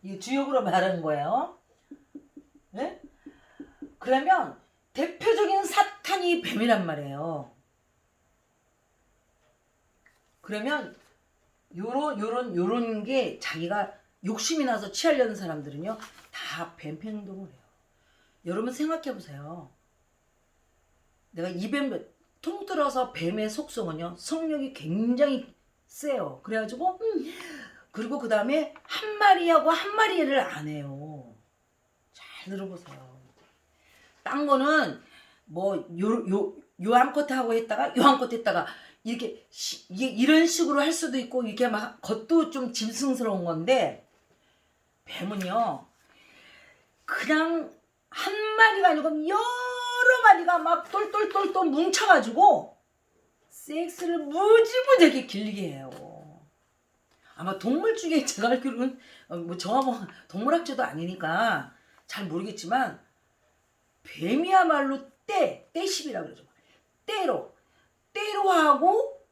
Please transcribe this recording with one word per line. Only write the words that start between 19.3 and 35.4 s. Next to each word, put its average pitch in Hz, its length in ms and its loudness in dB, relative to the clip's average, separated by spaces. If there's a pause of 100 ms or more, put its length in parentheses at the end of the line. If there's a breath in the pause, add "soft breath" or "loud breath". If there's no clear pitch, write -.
내가 170 160 -8
이 185 240 -6
뱀, 277 340 -4 (360)
통틀어서 311 720 -2
뱀의 208 360 -4
속성은요, 175 680 -8
성욕이 302 560 -4
굉장히 240 800 0 (340)
세요. 208 560 -6
그래가지고, 247 580 -4
음, 349 320 -4 (580 loud breath)
그리고 240 280 -6
그 247 80 -8
다음에 240 460 0 (100)
한 427 340 -8
마리하고 339 520 6
한 392 260 0
마리를 349 440 2
안 151 280 -6
해요. 143 680 -12 (760)
잘 - 420 -16
들어보세요. 170 580 -14 (1120 soft breath)
딴 285 220 -2
거는 277 560 2 (440 soft breath)